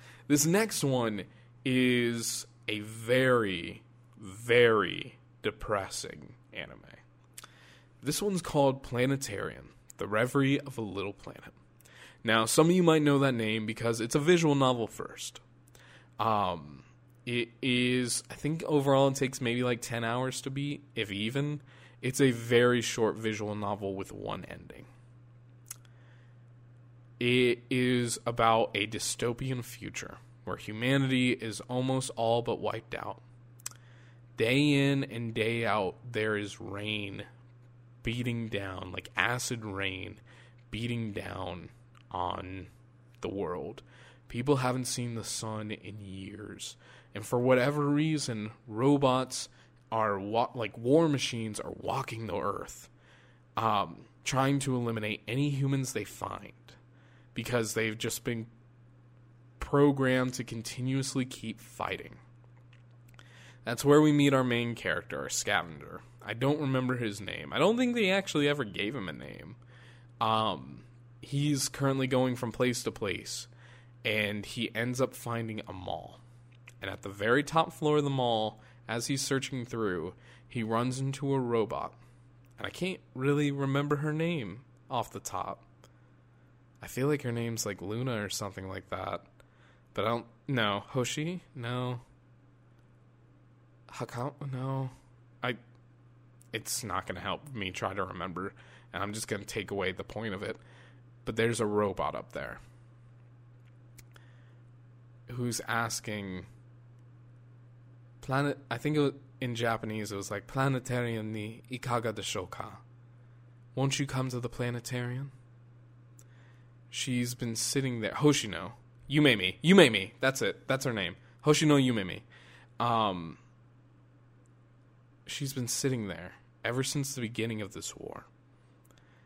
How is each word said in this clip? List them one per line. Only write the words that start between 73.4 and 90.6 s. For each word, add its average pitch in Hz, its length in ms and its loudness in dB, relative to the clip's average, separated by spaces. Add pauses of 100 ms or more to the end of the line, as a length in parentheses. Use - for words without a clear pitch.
and 104 400 0
he - 280 -6
ends 120 280 -2
up 120 100 0
finding 113 560 -6
a 95 60 -10
mall. 92 440 -10 (640)
And 98 100 -8
at 95 120 -10
the 101 80 -10
very 110 320 2
top 160 320 0
floor 151 240 2
of 143 60 4
the 143 40 -2
mall, 117 500 0 (300)
as 117 200 -2
he's 135 120 -2
searching 131 460 -2
through, 95 480 -2 (340)
he 120 140 -4
runs 120 360 0
into 135 360 -2
a 135 40 2
robot. 117 540 0 (640)
And 98 100 -6
I 95 40 -6
can't - 300 -4 (140)
really 143 360 2
remember 139 460 0
her 151 180 -2
name 151 460 -4 (300)
off 120 200 -2
the 98 100 -12
top. - 420 -8 (1200)
I - 60 -12
feel 131 220 -2
like 143 120 0
her 120 120 -4
name's, 117 340 -4
like, 98 160 -6
Luna 110 420 -4
or 92 60 -6
something 95 360 -8
like 95 220 -10
that. 95 380 -6 (640)
But 101 140 0
I - 20 2
don't, 117 180 0 (200)
no. 107 400 2